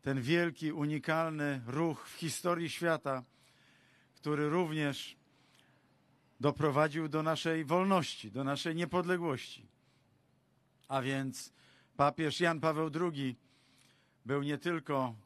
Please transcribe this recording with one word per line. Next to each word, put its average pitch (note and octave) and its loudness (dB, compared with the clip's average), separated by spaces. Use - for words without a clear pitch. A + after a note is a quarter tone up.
Ten C3+ -2
wielki, D#3+ 2
unikalny D3+ 0
ruch D3 -2
w - -16
historii E3+ -2
świata, C#3+ 0
który D3+ 0
również D#3 0
doprowadził D3+ 2
do D3+ 0
naszej D#3+ 0
wolności, F3 2
do B2+ -4
naszej C#3 -2
niepodległości. E3+ -2
A C3+ 0
więc C3+ -4
papież D3 2
Jan E3 4
Paweł D#3+ 2
drugi C#3+ -2
był C#3 0
nie C#3+ -2
tylko C#3 0